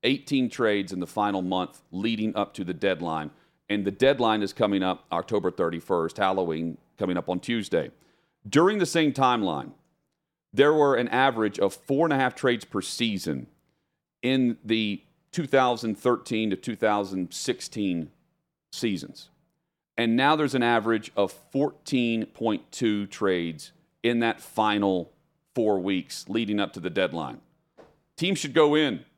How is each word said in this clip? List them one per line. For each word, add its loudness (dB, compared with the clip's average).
Eighteen 0
trades 0
in -6
the -6
final -2
month -4
leading -4
up -4
to -8
the -6
deadline, -2
and -2
the 0
deadline 2
is -6
coming 0
up -4
October -2
thirty-first, -2
Halloween -2
coming -2
up -6
on -2
Tuesday. -2
During 4
the 2
same 2
timeline, 0
there 6
were 4
an 0
average 2
of 2
four 0
and 2
a 2
half 0
trades 0
per -4
season -4
in 2
the 0
two -4
thousand 2
thirteen 0
to 0
two -8
thousand 0
sixteen -4
seasons. -6
And 2
now 4
there's -2
an 2
average 2
of 0
fourteen -2
point -4
two 0
trades -2
in 2
that 0
final 0
four 2
weeks -4
leading -2
up -2
to -12
the -6
deadline. -4
Teams -2
should -8
go 6
in. 0